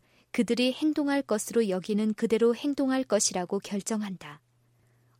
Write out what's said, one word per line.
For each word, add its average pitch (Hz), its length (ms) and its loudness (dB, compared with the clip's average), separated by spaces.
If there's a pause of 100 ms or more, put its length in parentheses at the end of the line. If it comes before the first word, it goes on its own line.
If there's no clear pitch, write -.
(320)
그들이 247 420 2
행동할 285 480 0
것으로 214 480 0
여기는 208 440 0
그대로 226 420 2
행동할 262 480 0
것이라고 202 560 0
결정한다. 196 840 -6 (800)